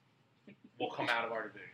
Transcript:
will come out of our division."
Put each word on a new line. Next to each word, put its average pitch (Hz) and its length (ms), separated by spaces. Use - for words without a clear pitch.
will 123 100
come 127 180
out 117 160
of 113 80
our 110 160
division." - 260